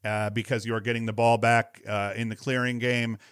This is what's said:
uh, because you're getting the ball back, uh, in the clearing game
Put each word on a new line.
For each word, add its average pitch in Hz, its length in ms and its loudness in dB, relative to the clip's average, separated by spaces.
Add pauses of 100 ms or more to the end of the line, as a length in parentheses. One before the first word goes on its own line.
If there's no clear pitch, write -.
uh, 107 240 -2
because 110 360 -2
you're 113 140 -2
getting 117 260 -2
the 110 80 -4
ball 117 240 4
back, 117 500 2
uh, 101 280 -2
in 113 140 -4
the 110 60 -8
clearing 123 440 -2
game 120 380 0 (140)